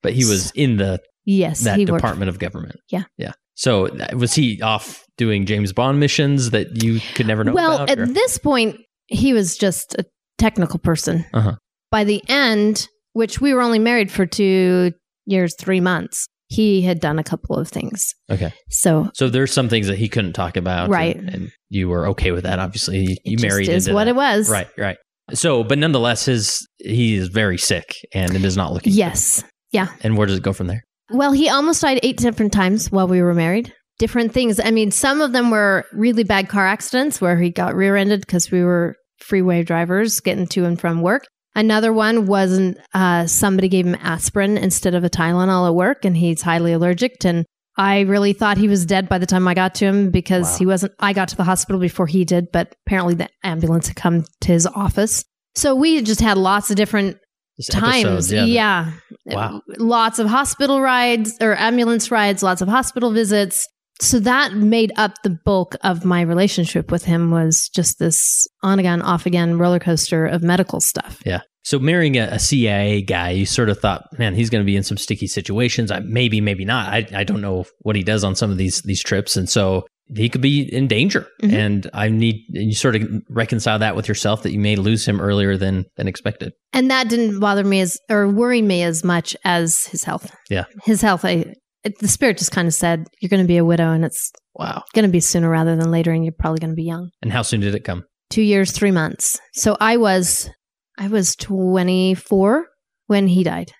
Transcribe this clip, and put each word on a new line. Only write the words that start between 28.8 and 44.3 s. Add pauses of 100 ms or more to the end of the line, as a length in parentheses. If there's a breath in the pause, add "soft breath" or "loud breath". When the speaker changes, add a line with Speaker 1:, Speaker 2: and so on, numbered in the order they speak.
Speaker 1:
good.
Speaker 2:
Yes. (300)
Yeah. (140)
Speaker 1:
And
where
does
it
go
from
there? (260)
Speaker 2:
Well,
he
almost
died
eight
different
times
while
we
were
married. (260)
Different
things.
I
mean,
some
of
them
were
really
bad
car
accidents
where
he
got
rear-ended
'cause
we
were (220)
freeway
drivers
getting
to
and
from
work. (320)
Another
one
wasn't, (160)
uh,
somebody
gave
him
aspirin